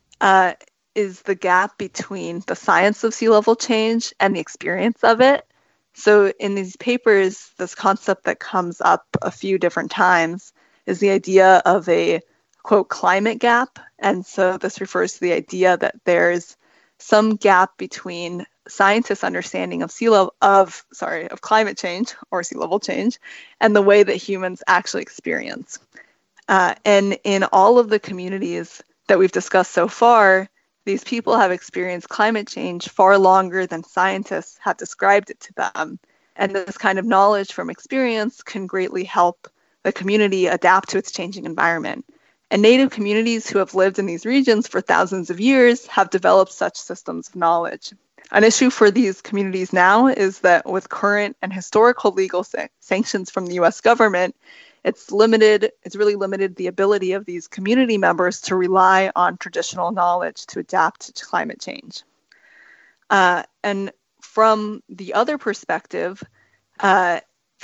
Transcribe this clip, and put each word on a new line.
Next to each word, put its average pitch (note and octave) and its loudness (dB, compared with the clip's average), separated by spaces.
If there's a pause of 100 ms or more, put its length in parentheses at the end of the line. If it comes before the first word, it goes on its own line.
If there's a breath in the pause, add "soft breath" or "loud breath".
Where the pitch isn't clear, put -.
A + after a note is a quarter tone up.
(220)
uh, F#3+ 4 (420)
is G3 -4
the G3 -4
gap F#3 0
between F3 -12
the F3 -6
science F#3+ 0
of A3+ -2
sea A3+ 0
level A3 4
change A3+ -2
and G3 0
the F3 -6
experience F#3 -6
of A3+ 4
it. C4+ 4 (480)
So G#3 4
in G3+ -4
these F#3+ -8
papers, G#3 0
this F3+ -10
concept G3 -2
that F3 -6
comes F3 -6
up F3 2 (160)
a F3+ -6
few F#3+ -4
different E3 -4
times F3+ 0 (320)
is F#3 -6
the G3+ 2
idea F#3 6
of F3 0
a, E3+ 0 (420)
quote, G3+ 0
climate G3+ -2
gap. A#3+ -2 (200)
And F#3 -2
so F#3 -2
this - -8
refers F3+ -4
to - -20
the F3 -2
idea F3+ 0
that - -4 (100)
there's F3 0 (400)
some G#3+ 2
gap F#3+ 2
between F3 -12 (220)
scientists' G3+ 0
understanding F3+ -8
of E3 -10
sea A#3 -2
level, G3 2
of, G3 2
sorry, E3 -10
of - -16
climate A3 -2
change F#3 -8 (180)
or F3+ -4
sea - -12
level E3+ -4
change, - -4 (420 loud breath)
and G#3+ 4
the G#3 4
way G3+ 6
that F#3 -2
humans F#3 -8
actually - -2
experience. - -12 (680 soft breath)
Uh, F#3 2
and G3 2
in G3 -2
all A3 6
of A3+ 2
the G#3 0
communities F3+ -10 (260)
that F#3+ 4
we've F#3 4
discussed F3+ -2
so E3+ 0
far, G3 4 (360)
these G3 -4
people A3+ -2
have G3 2
experienced F3+ -8
climate G#3+ -2
change F3 -10
far G3 4
longer F#3+ 2
than E3+ -8
scientists F#3+ -6
have - -4
described G3+ 0
it - -20
to - -20
them. - -8 (360)
And G3 -4
this F#3+ -8
kind F#3+ -2
of F#3 -4
knowledge G3+ 2
from F3 -10
experience A#3 -6
can G3 -10
greatly F#3 -6
help - -2 (360)
the F#3+ -2
community G3 0
adapt F3 2
to - -4
its - -6
changing F#3+ -12
environment. E3+ -6 (460 soft breath)
And G3+ 0
Native B3+ 6
communities A3 -2
who - 0
have F#3 -2
lived F#3+ 0
in G3 -2
these E3+ -8
regions B3 2
for F#3+ -6
thousands F3+ -2
of F3 -10
years B3 2
have F#3+ 0
developed F#3 2
such - -6
systems - -14
of - -20
knowledge. E3+ -4 (400)
An G#3 4
issue A#3 4
for G#3+ 4
these G3+ 0
communities F#3+ -6
now G3 4
is G3 -2
that F3 2
with F#3 -6
current G3+ -2
and F#3+ -8
historical A3 2
legal F#3 -4
sa-, D#3 -12 (120)
sanctions F#3+ -6
from F#3 -6
the F3 -8
U F3 2
S - -2
government, G#3+ 2 (480 soft breath)
it's - -6
limited, G#3+ 4 (100)
it's F#3 -16
really G#3 0
limited F#3+ -4
the F3+ -6
ability F#3 0
of G3+ -6
these F3 -12
community A3+ 0
members F3+ 0
to - -4
rely F#3+ 2
on F3+ 0
traditional F3 -6
knowledge F3 -4
to - -12
adapt - -4
to - -16
climate E3 -8
change. - -16 (1040 soft breath)
Uh, F#3 2 (200)
and G3 -6 (300)
from G#3+ -2
the F#3 -10
other C4+ -2
perspective, F3 -8 (560)
uh, F#3 0 (440)